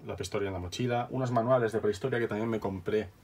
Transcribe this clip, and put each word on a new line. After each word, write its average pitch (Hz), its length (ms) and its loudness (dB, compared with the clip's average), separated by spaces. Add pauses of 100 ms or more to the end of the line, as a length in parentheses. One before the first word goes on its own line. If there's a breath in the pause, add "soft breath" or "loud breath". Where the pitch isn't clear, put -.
La 104 100 -6
prehistoria 101 320 -4
en 95 60 -4
la 90 60 -4
mochila, 120 500 -2
unos 127 220 -2
manuales 120 400 4
de 110 80 0
prehistoria 117 400 0
que 117 80 2
también 107 220 -2
me 110 100 0
compré 104 480 -2 (160)